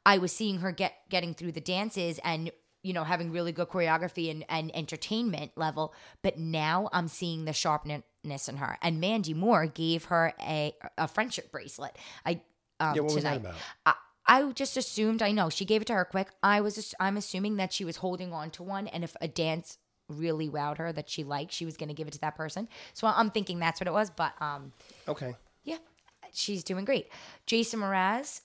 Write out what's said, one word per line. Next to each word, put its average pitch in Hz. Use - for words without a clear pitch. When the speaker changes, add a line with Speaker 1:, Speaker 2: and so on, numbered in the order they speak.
Speaker 1:
I 202
was 180
seeing 202
her 185
get, 185
getting 170
through 165
the 160
dances 180
and, 165
you 185
know, 165
having 165
really 170
good 170
choreography 165
and, 156
and 160
entertainment 165
level. 156
But -
now 160
I'm 175
seeing 160
the 156
sharpness 147
in 139
her. 139
And 165
Mandy 185
Moore 175
gave 160
her 165
a, 151
a 160
friendship -
bracelet. -
I, 175
um, 156
Speaker 2:
Yeah, 151
what 151
was 147
that 143
Speaker 1:
tonight. 143
Speaker 2:
about? 85
Speaker 1:
I, 156
I 269
just -
assumed, 220
I 208
know, 185
she 190
gave 214
it 220
to 240
her 185
quick. 190
I 208
was 208
ass-, -
I'm 196
assuming 202
that 190
she 202
was 170
holding 180
on 151
to -
one, 196
and 170
if -
a 170
dance 160
really 156
wowed 147
her 165
that 151
she 151
liked, 143
she -
was 156
gonna 151
give 147
it 151
to 151
that 156
person. 160
So -
I'm 214
thinking 185
that's 165
what 180
it -
was, 208
but, 160
um, 143
Speaker 2:
Okay. 135
Speaker 1:
yeah, 320
she's 196
doing 190
great. 262
Jason 226
Mraz, 196